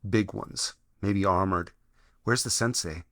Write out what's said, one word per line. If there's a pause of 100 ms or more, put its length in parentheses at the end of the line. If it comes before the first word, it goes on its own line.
Big
ones, (260)
maybe
armored. (540)
Where's
the
sensei?